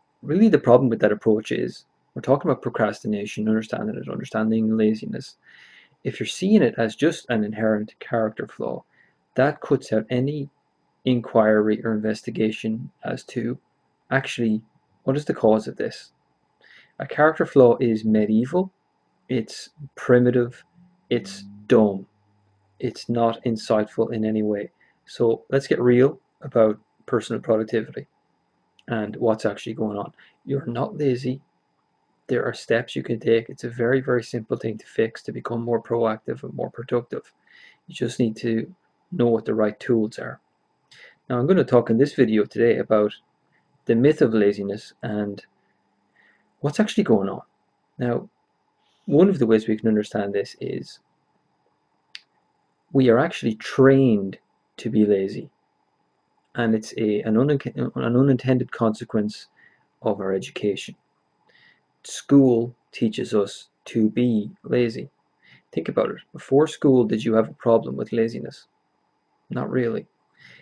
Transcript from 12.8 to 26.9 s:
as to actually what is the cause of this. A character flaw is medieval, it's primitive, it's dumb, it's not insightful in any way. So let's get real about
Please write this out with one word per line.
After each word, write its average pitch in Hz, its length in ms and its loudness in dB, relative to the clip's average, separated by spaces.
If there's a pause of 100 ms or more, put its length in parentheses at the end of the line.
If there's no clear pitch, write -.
as - 200 -8
to 120 340 -8 (520)
actually 117 520 -2 (420)
what 135 120 0
is 147 80 -6
the - 100 -4
cause 110 340 2
of - 80 -10
this. - 360 -8 (880)
A 143 80 -8
character 156 400 2
flaw 123 320 6
is 110 260 0
medieval, 110 680 2 (560)
it's - 420 -6 (240)
primitive, 123 720 2 (440)
it's - 360 -6 (220)
dumb, 104 400 4 (720)
it's - 300 -10
not 117 360 0
insightful 113 680 -2
in 110 120 -4
any 110 180 0
way. 104 280 -4 (360)
So - 420 0
let's 139 180 -2
get - 140 0
real 123 380 4 (240)
about 110 360 2 (280)